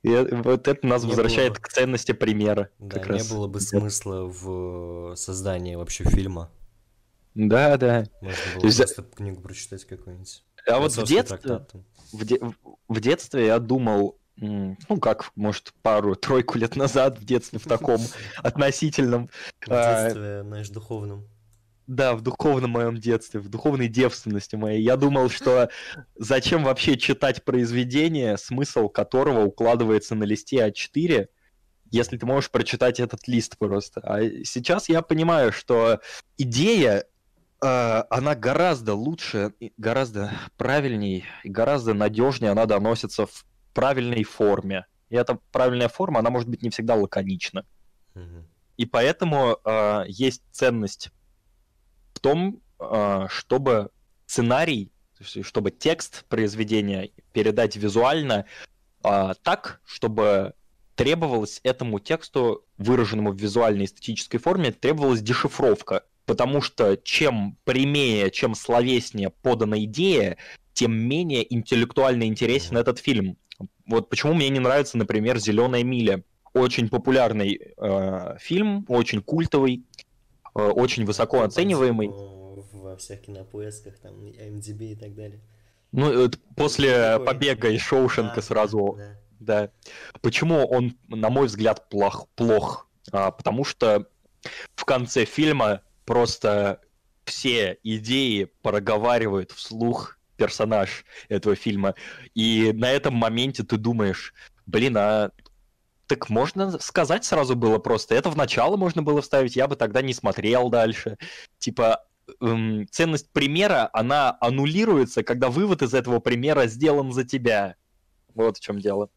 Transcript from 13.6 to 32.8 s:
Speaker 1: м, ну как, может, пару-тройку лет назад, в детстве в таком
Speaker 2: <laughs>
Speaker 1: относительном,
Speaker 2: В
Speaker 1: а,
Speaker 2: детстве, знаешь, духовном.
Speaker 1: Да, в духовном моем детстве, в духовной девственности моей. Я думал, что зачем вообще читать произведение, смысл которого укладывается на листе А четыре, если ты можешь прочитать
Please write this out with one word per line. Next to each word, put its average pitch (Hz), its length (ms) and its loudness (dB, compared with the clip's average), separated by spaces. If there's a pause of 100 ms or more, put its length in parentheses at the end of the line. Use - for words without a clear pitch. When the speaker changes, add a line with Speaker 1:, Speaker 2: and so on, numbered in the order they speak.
Speaker 1:
м, 101 360 -6 (120)
ну 208 120 -2
как, - 360 -2
может, 104 360 -4 (100)
пару-тройку 110 760 2
лет 117 180 -2
назад, 135 420 2
в 107 60 -18
детстве 117 340 -2
в - 80 -12
таком 117 440 0 (160)
Speaker 2:
<laughs> - 100 -16
Speaker 1:
относительном, 135 920 0 (360)
Speaker 2:
В 120 40 -12
Speaker 1:
а, 123 100 2
Speaker 2:
детстве, 110 640 0
знаешь, 104 260 -10
духовном. 104 580 -10 (600)
Speaker 1:
Да, 131 260 0
в 110 60 -6
духовном 127 520 0
моем 117 260 -2
детстве, 110 420 -2
в 98 80 -16
духовной 123 400 -2
девственности 110 680 -2
моей. 107 260 -2
Я 123 140 4
думал, 135 340 2
что 127 400 2 (460)
зачем 131 460 0
вообще 135 360 0
читать - 460 0
произведение, 123 920 0
смысл 123 540 -2
которого 127 560 2
укладывается 113 680 2
на 107 100 -2
листе 110 380 0
А 107 80 2
четыре, 147 600 -2 (600)
если 117 280 -2
ты 117 80 -8
можешь 135 240 0
прочитать 123 500 0